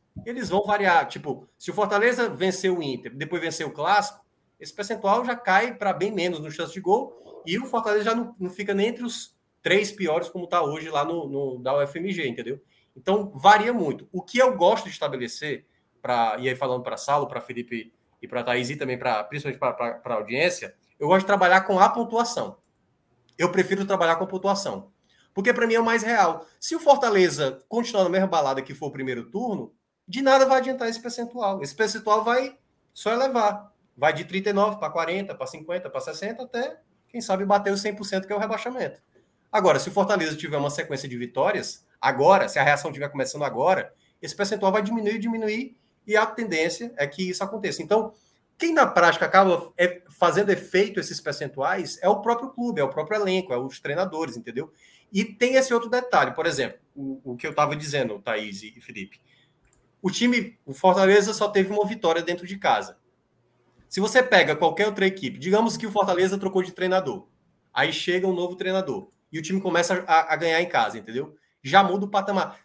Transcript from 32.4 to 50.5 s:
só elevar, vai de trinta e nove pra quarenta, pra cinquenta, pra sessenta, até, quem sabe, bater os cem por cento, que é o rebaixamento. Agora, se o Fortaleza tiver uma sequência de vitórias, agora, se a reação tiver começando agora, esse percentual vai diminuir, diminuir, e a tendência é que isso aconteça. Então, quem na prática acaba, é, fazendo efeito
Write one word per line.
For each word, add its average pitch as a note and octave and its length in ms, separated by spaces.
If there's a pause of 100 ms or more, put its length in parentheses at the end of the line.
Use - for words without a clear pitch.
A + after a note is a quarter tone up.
só - 200
elevar, A#3 580 (280)
vai D3+ 140
de D#3 100
trinta F#3+ 260
e G3+ 40
nove G3+ 260
pra D3+ 100
quarenta, F3 460
pra C3 100
cinquenta, D#3+ 440
pra C3+ 100
sessenta, G3+ 440
até, B3 360 (300)
quem A#3+ 100
sabe, G3 260
bater G3+ 280
os G3 80
cem G#3 120
por G#3 120
cento, F#3+ 200
que - 60
é G#3 40
o G3+ 40
rebaixamento. A3 640 (500)
Agora, F#3 260
se C3+ 120
o - 20
Fortaleza F#3+ 460
tiver D3+ 200
uma C#3+ 120
sequência C#3+ 400
de B2 80
vitórias, C3+ 680 (140)
agora, C#3 480
se - 100
a C#3+ 60
reação D3 300
tiver C#3 160
começando C#3 340
agora, C#3 500 (280)
esse D#3 140
percentual G3 360
vai G#3+ 100
diminuir, G#3+ 380
diminuir, A3+ 580 (300)
e G#3 80
a G#3+ 100
tendência G#3+ 720
é C#3+ 100
que F#3 240
isso F3+ 140
aconteça. G3 400
Então, A3 300 (440)
quem E4 160
na D4 140
prática - 380
acaba, F#3+ 520
é, F3+ 320
fazendo F3+ 400
efeito F#3+ 500